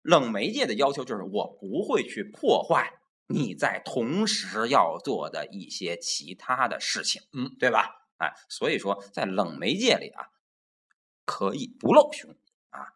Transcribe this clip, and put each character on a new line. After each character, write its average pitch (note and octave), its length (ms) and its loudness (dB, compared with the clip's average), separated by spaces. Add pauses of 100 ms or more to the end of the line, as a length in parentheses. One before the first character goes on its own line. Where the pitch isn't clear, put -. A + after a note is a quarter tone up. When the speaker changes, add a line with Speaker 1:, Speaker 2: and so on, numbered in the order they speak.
Speaker 1:
冷 C#3+ 320 4
媒 A2+ 180 -2
介 C4 140 0
的 A2+ 100 -2
要 C#3 160 4
求 C#3+ 140 -6
就 A#2+ 100 -6
是 F#2+ 80 -6
我 F#2+ 240 -2 (140)
不 F#3+ 260 -4
会 G3 160 0
去 - 220 -8
破 F#3 380 2
坏 C#3 280 0 (380)
你 A#3 260 -2
在 G2 300 -2
同 D#3 420 0
时 A#2 440 -4
要 F2 280 4
做 E2+ 300 -4
的 D2+ 200 -8
一 F2+ 200 -12
些 E2+ 300 -6
其 D#2 360 -8
他 B2+ 320 -2
的 F#2+ 140 -6
事 - 240 -4
情， - 160 -4 (160)
Speaker 2:
嗯。 C3 220 -6
Speaker 1:
对 B2+ 120 2
吧？ A2 200 2 (260)
哎， D#2 160 -2 (160)
所 - 220 -2
以 D3 80 0
说 G2 340 -4
在 B2 140 -2
冷 F#2 320 -2
媒 G#2+ 180 0
介 G#3 220 4
里 - 100 -8
啊， - 200 -16 (960)
可 - 280 -2
以 - 240 -8
不 A#2 140 4
露 D4 180 10
胸 - 200 -12 (400)
啊 - 260 -14